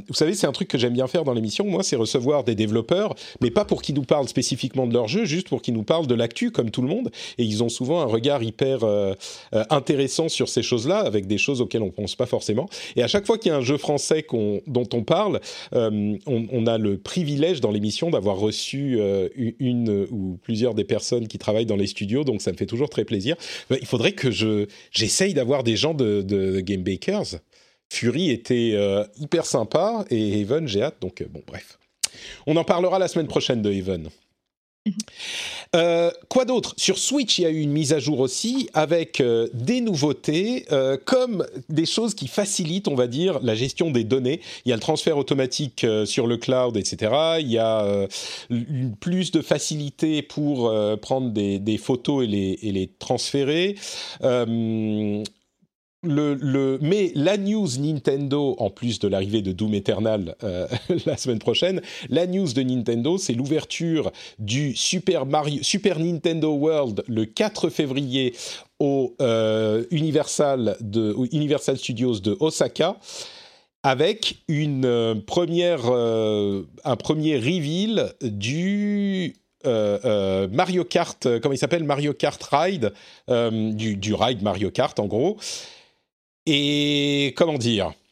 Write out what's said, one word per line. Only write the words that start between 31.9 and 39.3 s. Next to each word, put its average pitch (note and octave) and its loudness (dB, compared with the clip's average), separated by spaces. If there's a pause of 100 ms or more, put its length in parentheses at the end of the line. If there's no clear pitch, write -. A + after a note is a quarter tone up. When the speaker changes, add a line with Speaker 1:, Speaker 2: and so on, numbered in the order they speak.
Speaker 1:
On D3+ 4
en E3 2
parlera F3+ 2
la F3+ 2
semaine D#3+ 0
prochaine B2+ 0
de G#2 2
Haven. F#2 -2 (760)
Speaker 2:
Mhm. G3 -2 (840)
Speaker 1:
Euh, E3+ 4 (180)
quoi B3+ 4
d'autre ? A#3+ -2
Sur F#3 0
Switch, C4 0
il - 4
y E3+ 4
a E3 4
eu D#3 0
une D3 0
mise D3 2
à D#3 2
jour C#3 0
aussi A3 0
avec, D#3 2
euh, A#2 4